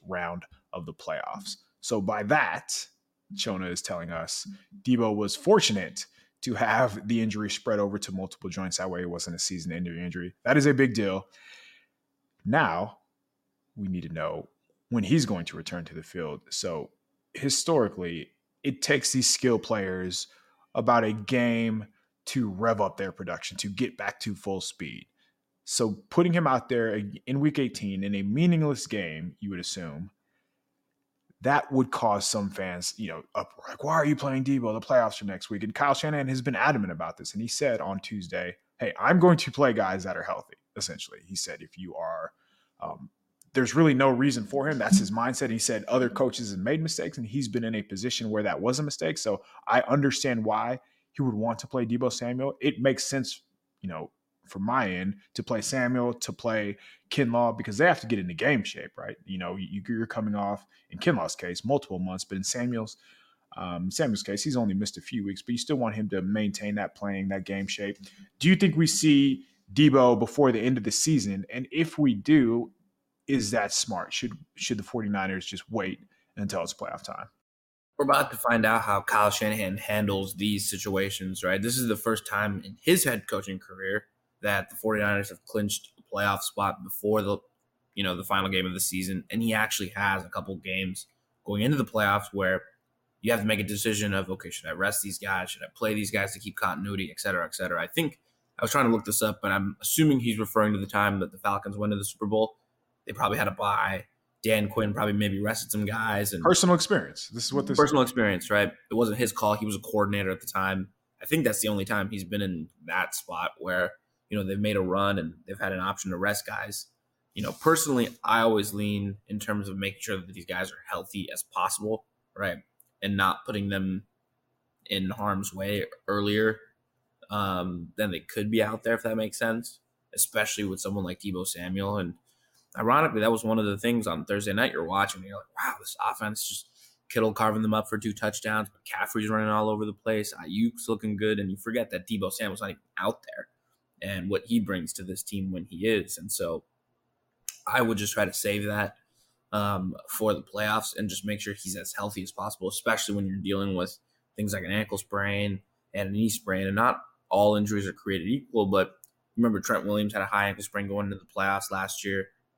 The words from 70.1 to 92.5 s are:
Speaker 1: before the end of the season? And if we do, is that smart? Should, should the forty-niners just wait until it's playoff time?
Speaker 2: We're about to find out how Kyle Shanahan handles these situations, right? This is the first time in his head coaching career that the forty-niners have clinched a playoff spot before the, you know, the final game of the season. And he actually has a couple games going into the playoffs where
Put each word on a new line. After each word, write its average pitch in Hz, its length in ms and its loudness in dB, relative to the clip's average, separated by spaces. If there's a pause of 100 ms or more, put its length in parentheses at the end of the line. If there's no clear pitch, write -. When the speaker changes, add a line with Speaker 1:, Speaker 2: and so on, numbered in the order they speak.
Speaker 1:
before 127 340 6
the 113 80 2
end 127 180 2
of 107 60 -2
the 104 80 -2
season? 104 640 2
And 123 180 -6
if 160 260 0
we 143 160 6
do, 117 580 6 (560)
is 117 240 0
that 104 200 0
smart? 90 400 -4
Should, 113 220 -4 (220)
should - 240 -4
the 98 40 -8
forty-niners 95 640 -4
just - 240 -12
wait 98 300 -4 (360)
until 98 280 -4
it's 85 100 -6
playoff - 300 -10
time? - 240 -12 (680)
Speaker 2:
We're 143 80 2
about 143 260 4
to 117 60 -8
find 117 280 4
out 110 160 6
how 98 200 2
Kyle 104 280 4
Shanahan 104 480 0
handles 98 580 0
these 101 340 0
situations, 95 760 -2
right? 95 180 0
This 120 160 0
is 127 100 0
the 110 80 2
first 110 320 0
time 101 380 0
in 98 160 -14
his 175 240 6
head 117 240 0
coaching 98 300 -6
career 95 460 -4 (360)
that 101 300 0
the - 40 -16
forty-niners 104 540 0
have - 160 -16
clinched - 540 -4
a - 160 -12
playoff 101 260 2
spot 98 420 -2
before 104 380 0
the, 101 160 0 (560)
you 98 100 -2
know, 90 120 0
the 92 80 -6
final 98 260 0
game 92 160 0
of 90 80 -4
the 90 60 -6
season. 92 500 -2
And 113 140 -4
he 113 100 0
actually 107 360 -2
has 98 360 0
a 92 40 -18
couple 98 280 -6
games 95 480 -6 (400)
going 104 160 -2
into 139 160 2
the 127 80 0
playoffs 104 480 2
where 92 300 0 (580)